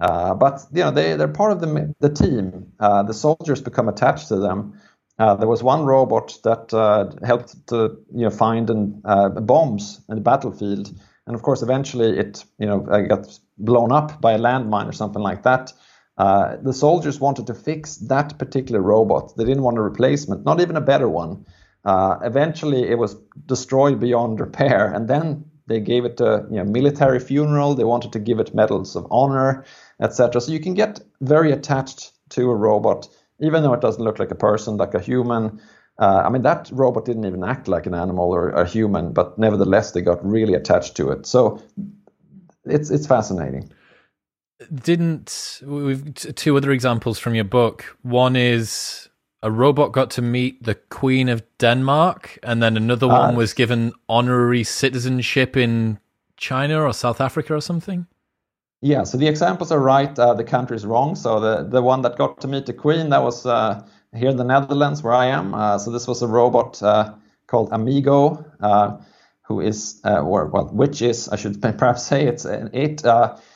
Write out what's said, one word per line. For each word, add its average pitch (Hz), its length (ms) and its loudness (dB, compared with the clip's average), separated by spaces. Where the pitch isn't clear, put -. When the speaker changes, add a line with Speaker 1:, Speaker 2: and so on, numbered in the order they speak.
Speaker 1:
Uh, 87 320 0
but, 135 400 0
you 175 100 0
know, 143 80 0
they, 156 240 0
they're 151 120 0
part 202 240 0
of 180 100 -2
the 165 60 -4
mi-, 151 320 -4
the 147 100 4
team. 107 680 -2
Uh, 101 240 4
the 107 100 -4
soldiers 151 480 -2
become 120 260 -2
attached 127 420 0
to 104 80 0
them. 98 360 -4
Uh, 107 180 4
there 110 120 -2
was 113 140 2
one 143 240 2
robot 127 580 2
that, 117 300 -2
uh, 107 380 2
helped 117 440 -2
to, 113 300 -2
you 120 100 -2
know, 107 60 2
find 113 400 0
an, 104 360 -4
uh, 101 240 4
bombs 147 800 0
in 110 60 -8
the 107 60 -6
battlefield. 101 680 -2
And 117 80 -8
of 113 60 -10
course, 135 200 0
eventually 123 560 0
it, - 260 -6
you 110 80 -6
know, 101 240 -2
uh, 101 120 2
got 107 380 -2
blown 117 340 2
up 151 280 0
by 113 140 4
a 110 60 0
landmine 113 480 0
or 107 60 -10
something 104 280 -6
like 92 220 -4
that. 127 300 0
Uh, 98 460 2
the 131 100 -2
soldiers 160 460 0
wanted 135 280 -2
to 120 60 -6
fix 156 440 -10
that 139 420 -2
particular 127 420 -2
robot. 104 560 2
They 113 80 -2
didn't 135 180 0
want 117 140 0
a 110 40 0
replacement, 127 640 -2
not 151 160 2
even 170 160 0
a 151 60 -2
better 139 260 2
one. 82 380 -6
Uh, 95 380 2
eventually, 139 680 0
it 117 80 2
was 107 180 -2
destroyed 135 540 2
beyond 117 400 0
repair, 110 540 0
and 110 140 -4
then 151 380 -4
they 113 120 -2
gave 117 240 0
it 117 160 -6
a, 107 300 2
you 110 80 -6
know, 92 60 -4
military 135 560 2
funeral. 143 560 0
They 120 80 0
wanted 117 300 0
to 113 60 -4
give 110 200 -2
it - 160 -4
medals 104 400 0
of 90 160 -10
honor. 135 520 2
et - 140 -2
cetera. 123 280 2
So 165 100 -6
you 160 80 -4
can 180 140 -6
get 208 260 -2
very 151 300 4
attached 135 600 -4
to 123 200 0
a 120 60 0
robot, 104 520 2
even 156 240 2
though 135 100 4
it 120 80 -2
doesn't 113 220 0
look 107 160 -2
like 95 120 -4
a 92 40 -10
person, 107 420 0
like 98 160 -2
a 98 60 0
human. 117 600 -2
Uh, 98 280 4
I 87 40 0
mean, 123 140 0
that 165 280 0
robot 127 340 0
didn't 113 200 -4
even 92 180 -6
act 123 240 -6
like 85 180 -2
an 90 80 -6
animal 90 380 -2
or 85 200 0
a 85 140 2
human, 90 460 -2
but 87 260 -2
nevertheless, 104 540 2
they 87 100 -4
got 87 240 0
really 107 280 0
attached - 420 0
to 71 160 -2
it. 69 140 -8
So - 360 2
it's, 151 260 -2
it's 151 180 -2
fascinating. 85 640 -2
Speaker 2:
Didn't, 165 920 -4
we've 143 480 -4
t-, - 180 -12
two 147 240 0
other 139 160 2
examples 120 480 0
from 117 160 -2
your 110 80 0
book. 113 580 0
One 127 340 2
is 120 760 -2
a 110 100 -2
robot 131 400 2
got 127 200 0
to 127 100 -6
meet 123 420 -2
the 107 120 -2
Queen 131 540 0
of 113 140 -2
Denmark, 135 840 2
and 117 180 -2
then 113 160 2
another 117 300 2
Speaker 1:
Uh, 123 200 6
Speaker 2:
one 120 80 0
was 117 180 0
given 117 400 0
honorary 123 560 2
citizenship 127 960 -2
in 113 420 0
China 143 440 -2
or 143 120 0
South 120 280 -2
Africa 147 340 -2
or 151 60 -2
something? 175 440 -6
Speaker 1:
Yeah, 135 220 2
so 127 140 -6
the 147 100 2
examples 170 440 0
are 151 80 2
right, 135 380 2
uh, 120 160 6
the 110 120 -4
country 120 320 -4
is 104 80 -8
wrong. 127 300 0
So 110 240 -2
the, 110 240 0
the 127 180 0
one 131 220 2
that 120 140 -2
got 139 240 -2
to 147 60 -6
meet 139 180 -4
the 123 80 -8
Queen, 160 360 0
that 135 140 4
was, 120 220 -4
uh, 110 400 0
here 123 140 0
in 131 80 0
the 123 60 -2
Netherlands 143 600 0
where 117 100 0
I 127 140 4
am. 165 260 -4
Uh, 104 240 0
so 107 140 -8
this 120 160 -6
was 123 140 -4
a 120 60 -2
robot, 117 540 2
uh, 107 320 2
called 113 240 0
Amigo, 139 720 2
uh, 104 360 2
who 104 180 -6
is, - 460 -6
uh, 95 160 2
or, 82 260 0
well, 85 240 -2
which 131 300 0
is, 117 260 -2
I 104 80 -6
should 101 260 -8
<laughs> 110 160 -2
perhaps 123 280 0
say, 147 200 0
it's 120 200 -4
an 107 280 -8
it, 147 320 -4
uh, 117 300 4